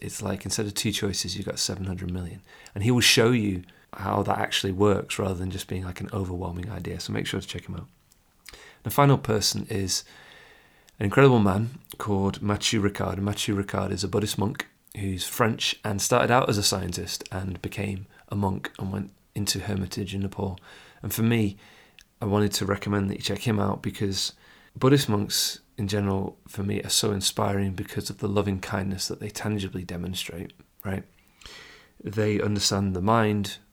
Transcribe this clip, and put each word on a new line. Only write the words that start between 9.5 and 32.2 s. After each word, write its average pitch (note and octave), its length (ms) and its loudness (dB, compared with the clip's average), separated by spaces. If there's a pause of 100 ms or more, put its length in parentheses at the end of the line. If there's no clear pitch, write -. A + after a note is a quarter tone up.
is G2 320 -2 (960)
an G#2+ 60 -2
incredible C3 340 8
man G#2+ 400 2 (180)
called G2 460 0
Matthieu G#2 400 0
Ricard. G2 360 0
Matthieu G2+ 360 0
Ricard G2 380 -2
is F#2+ 100 -4
a G2 60 -2
Buddhist G#2 280 0
monk - 300 -2 (300)
who's F#2+ 280 -4
French - 600 0
and G2+ 180 -2
started A#2+ 280 4
out B2 180 6
as G#2 100 4
a G2+ 40 0
scientist F2+ 680 -2
and F#2 320 -6
became G2 440 -6 (220)
a - 60 -6
monk G2 460 -2
and F#2+ 120 -4
went G2 200 -4 (220)
into G#2 260 -2
hermitage G2 520 -4
in G2 100 -4
Nepal. F#2+ 360 -4 (420)
And G#2 140 -6
for A2 80 0
me, A2+ 340 2 (640)
I A#2 60 -4
wanted G#2 280 4
to G2+ 120 -2
recommend G2 440 0
that G2+ 60 -4
you - 60 -10
check G2 240 -4
him G#2+ 140 2
out G2 200 0
because G2 520 -4 (440)
Buddhist C#3 320 6
monks - 520 0 (160)
in G#2 100 -4
general, G2 520 -2 (100)
for - 140 -6
me, G2+ 200 -2
are - 60 -8
so G#2+ 240 2
inspiring G2 640 0
because G2 360 -6
of G2+ 80 -12
the G#2+ 100 -4
loving G2+ 320 0
kindness G2 480 -4
that - 120 -8
they G#2 80 -8
tangibly G2 560 -4
demonstrate, F2 680 -8 (320)
right? F#2+ 200 -4 (1000)
They G#2 380 0